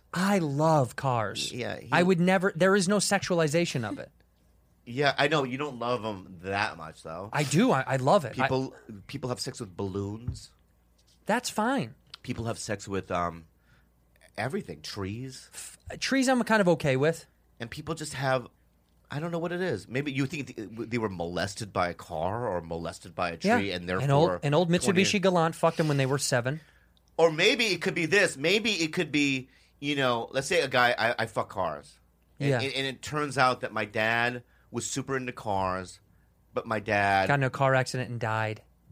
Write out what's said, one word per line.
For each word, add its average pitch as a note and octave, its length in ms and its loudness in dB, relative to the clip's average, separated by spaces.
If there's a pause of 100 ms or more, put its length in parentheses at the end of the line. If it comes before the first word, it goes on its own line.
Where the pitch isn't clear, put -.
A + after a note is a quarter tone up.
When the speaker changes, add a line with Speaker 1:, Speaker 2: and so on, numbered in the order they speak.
(140)
Speaker 1:
I G3 260 2
love D3+ 580 4
cars. A#2+ 540 -2
Speaker 2:
Yeah, A2 280 -6
he - 120 -16
Speaker 1:
I E3 120 4
would F3+ 160 4
never, F#3 360 2
there F#3 200 4
is F#3+ 140 2
no G#3 80 4
sexualization E3 920 0
of F#2+ 100 -8
it. - 120 -14 (760)
Speaker 2:
Yeah, C3 320 2
I C#3+ 120 4
know. D3+ 140 4
You B2+ 140 -4
don't C#3 220 -6
love A#2+ 240 -2
'em F#2+ 400 -8
that G2 320 -2
much, D#2+ 280 -14
though. F2 280 -10
Speaker 1:
I C#3+ 120 0
do. E3 280 4
I, C3+ 160 2
I C3 100 0
love C#3+ 280 4
it. A2 120 -8
I C3 60 -2
Speaker 2:
People, C3 300 0 (340)
people C3+ 220 -6
have B2 100 -4
sex - 200 -8
with F#2+ 180 -12
balloons. G2+ 720 -6 (760)
Speaker 1:
That's A#3 240 -2
fine. A3 440 -2 (300)
Speaker 2:
People A#2 220 -6
have A2+ 140 -4
sex - 280 -6
with, F#2+ 240 -4
um, E2+ 340 -2 (920)
everything. A2+ 440 -6
Trees. G#2 720 -8
Speaker 1:
F-, - 240 -16 (220)
trees C4 280 0
I'm B3+ 160 4
kind A3 180 4
of F3+ 80 2
okay D3 280 4
with. D#3 300 0 (320)
Speaker 2:
And A#2 100 -10
people D#3 240 -8
just D3+ 220 -10
have, C3 320 0 (640)
I C#3 80 -6
don't E3+ 120 -6
know E3+ 80 -2
what D#3+ 120 -4
it F3 100 -4
is. C3+ 260 -4
Maybe C#3+ 240 -4
you C3+ 140 0
think C3 300 -8
th-, G2+ 160 -10
they A2+ 260 -6
were A2 120 0
molested F2+ 640 -4
by F2+ 180 0
a E2+ 40 -6
car F#2 540 -4
or F2+ 140 -2
molested E2 520 -8
by F2 180 -2
a E2 100 -8
Speaker 1:
Yeah. G#3+ 160 4
Speaker 2:
tree, G2 140 -2
and F2+ 180 -6
Speaker 1:
An B2 200 0
old, D3 200 6
Speaker 2:
therefore F2 140 -4
Speaker 1:
an C#3+ 120 0
old E3+ 140 4
Speaker 2:
twenty F3 100 4 (240)
Speaker 1:
Mitsubishi G3 180 0
Galant F3 340 2
fucked E3 240 2
him D#3 80 2
when D3 100 2
they C3+ 100 2
were C#3 100 0
seven. C3 440 -2 (560)
Speaker 2:
Or E3 140 6
maybe A3 340 4
it F#3 160 0
could F3 140 0
be E3+ 120 0
this. E3 300 4
Maybe G3+ 340 2
it D#3+ 220 -2
could E3 180 -2
be, C#3 380 0 (300)
you C#3+ 160 -4
know, A#2+ 360 0
let's C3+ 160 -2
say F3 140 2
a C#3 60 2
guy, B2 300 4
I, A2+ 220 2
I A#2 80 -2
fuck A#2 220 -4
cars. D#2+ 500 -6 (400)
And, C#3 100 0
Speaker 1:
Yeah. B2+ 120 2
Speaker 2:
and, C3 120 -4
and C3+ 140 -2
it B2+ 160 -8
turns D3 340 -4
out B2+ 240 4
that A#2 120 -6
my G#2+ 120 -2
dad A#2 560 0 (300)
was A#2+ 180 -4
super C3+ 280 -4
into B2+ 160 -6
cars, F#2 680 -2 (540)
but A#2 140 -4
my A2 120 0
dad G2+ 480 4
Speaker 1:
Got C#3+ 120 2
in C#3 40 0
a B2+ 60 2
car C3+ 260 2
accident C3 360 0
and A#2 80 -6
died. A2 420 -2 (300)